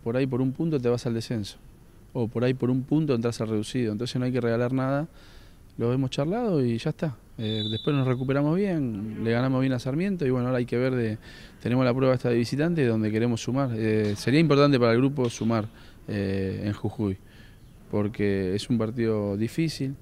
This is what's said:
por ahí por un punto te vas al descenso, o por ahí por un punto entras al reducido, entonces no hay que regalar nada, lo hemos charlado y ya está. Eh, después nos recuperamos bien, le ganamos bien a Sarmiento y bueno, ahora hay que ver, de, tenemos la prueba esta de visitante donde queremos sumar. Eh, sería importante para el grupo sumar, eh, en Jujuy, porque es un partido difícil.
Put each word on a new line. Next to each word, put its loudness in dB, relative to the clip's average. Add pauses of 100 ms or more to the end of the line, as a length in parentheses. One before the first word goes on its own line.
por -2
ahí 2
por -2
un 0
punto -2
te 0
vas 0
al -2
descenso, -4 (540)
o -2
por -2
ahí 2
por 0
un 0
punto 2
entras 0
al -2
reducido, -2
entonces -4
no 0
hay -2
que 0
regalar 0
nada, 0 (720)
lo 0
hemos 0
charlado 0
y 0
ya -2
está. -4 (220)
Eh, -2
después -2
nos 2
recuperamos 0
bien, -2
le 2
ganamos 2
bien 2
a -2
Sarmiento -2
y 2
bueno, 0
ahora 0
hay 0
que -2
ver, 2
de, -2 (420)
tenemos 2
la 2
prueba 4
esta -2
de 2
visitante 2
donde 2
queremos 0
sumar. -2
Eh, 2
sería 2
importante 6
para 6
el 6
grupo 2
sumar, 0 (400)
eh, -2
en -2
Jujuy, -4 (720)
porque 0
es -4
un 0
partido -2
difícil. -4